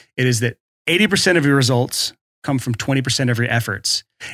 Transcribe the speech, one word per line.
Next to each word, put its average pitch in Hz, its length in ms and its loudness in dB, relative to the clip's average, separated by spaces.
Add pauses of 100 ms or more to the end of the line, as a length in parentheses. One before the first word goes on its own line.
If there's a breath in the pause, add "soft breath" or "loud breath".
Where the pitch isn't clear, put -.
(180 loud breath)
It 127 100 2
is 117 140 0
that 117 160 -2 (300)
eighty 180 200 2
percent 185 300 2
of 147 80 2
your 143 100 4
results 127 560 0 (320)
come 135 160 -2
from 120 160 -4
twenty 135 260 -2
percent 127 280 -2
of 117 80 0
your 120 120 0
efforts. 110 540 -2 (300 loud breath)